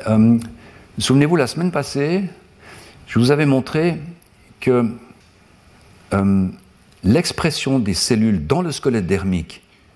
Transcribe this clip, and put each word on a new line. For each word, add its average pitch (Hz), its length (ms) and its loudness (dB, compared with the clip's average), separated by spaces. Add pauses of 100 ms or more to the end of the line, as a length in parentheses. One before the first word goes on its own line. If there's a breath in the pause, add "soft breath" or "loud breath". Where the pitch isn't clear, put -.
euh, 110 320 4 (600 loud breath)
souvenez-vous, 143 380 2
la 135 100 2
semaine 170 240 -4
passée, 156 540 -4 (840 loud breath)
je - 120 -2
vous 120 120 4
avais 151 160 4
montré 147 500 0 (640)
que, 123 260 2 (1300)
euh, 98 340 2 (580)
l'expression 139 720 0
des 101 160 0
cellules 107 520 0
dans 143 160 0
le 170 80 -4
squelette 117 360 -2
dermique 92 560 -4 (340)